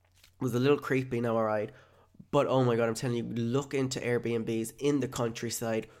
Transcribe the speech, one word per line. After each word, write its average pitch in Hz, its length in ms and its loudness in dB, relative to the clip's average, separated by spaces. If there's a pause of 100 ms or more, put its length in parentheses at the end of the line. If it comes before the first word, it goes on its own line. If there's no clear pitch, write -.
(400)
it - 40 -2
was 117 100 -2
a 120 60 2
little 143 180 4
creepy 131 420 -2
now, 117 160 0
all 113 80 2
right? 107 260 0 (600)
But, 139 160 4
oh 131 180 4
my 123 120 4
God, 117 120 4
I'm 113 60 0
telling 120 220 -2
you, 117 80 -2
look 120 500 -2
into 131 260 -2
Airbnbs 113 760 -2
in 143 220 2
the 123 80 -2
countryside 113 800 -4 (120)